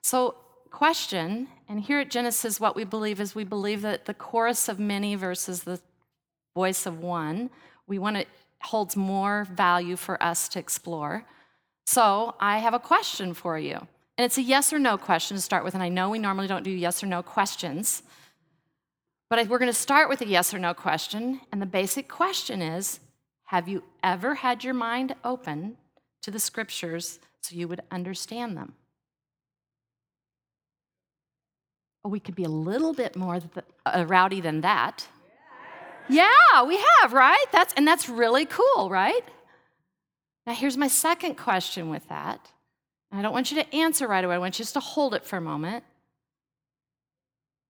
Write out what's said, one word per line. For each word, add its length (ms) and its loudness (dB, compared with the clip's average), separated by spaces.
So, 320 0
question, 760 -2
and 120 -8
here 180 -2
at 120 -4
Genesis, 500 -4
what 160 0
we 80 -4
believe 340 -4
is 160 -6
we 80 -8
believe 400 -4
that 220 -4
the 100 -8
chorus 540 -2
of 100 -6
many 380 -2
versus 480 -6
the 160 -8
voice 320 -2
of 140 -8
one, 500 -6
we 100 -6
want 200 -4
it 100 -6
holds 320 -4
more 560 -2
value 460 0
for 260 -4
us 280 -2
to 100 -8
explore. 640 -8
So, 540 2
I 200 0
have 120 2
a 60 0
question 560 0
for 240 -6
you. 180 -6
And 480 -6
it's 140 0
a 40 -2
yes 300 4
or 60 0
no 180 2
question 400 -2
to 60 -4
start 220 -2
with, 100 -6
and 80 -4
I 80 -2
know 180 0
we 100 -4
normally 280 -2
don't 160 -4
do 80 -6
yes 320 -2
or 40 -6
no 160 -4
questions, 800 -4
but 100 2
I, 40 2
we're 160 0
gonna 160 2
start 340 4
with 140 -2
a 40 -6
yes 280 2
or 40 -6
no 140 -2
question, 680 -4
and 80 -4
the 60 -4
basic 420 -4
question 540 -4
is, 380 -6
have 200 -2
you 160 -6
ever 340 -2
had 280 -2
your 80 -4
mind 420 -4
open 520 -8
to 80 -12
the 100 -8
scriptures 800 -6
so 120 -12
you 140 -6
would 220 -10
understand 680 -8
them? 200 -14
Oh, 60 -8
we 100 -4
could 160 -12
be 100 -4
a 40 -2
little 460 -2
bit 200 -4
more 260 -4
th-, 260 -16
uh, 240 0
rowdy 320 4
than 220 -2
that. 440 0
Yeah, 580 10
we 160 0
have, 100 4
right? 400 8
That's, 220 6
and 120 4
that's 220 4
really 380 2
cool, 420 4
right? 340 2
Now, 60 -6
here's 240 0
my 120 2
second 480 0
question 520 -2
with 220 -8
that. 420 -10
And 80 -8
I 40 -4
don't 100 -2
want 180 -2
you 120 0
to 120 -6
answer 320 2
right 160 2
away. 120 0
I 40 0
want 200 -4
you 40 -6
just 120 -8
to 60 0
hold 340 -2
it 100 -4
for 140 -6
a 20 -4
moment. 440 -6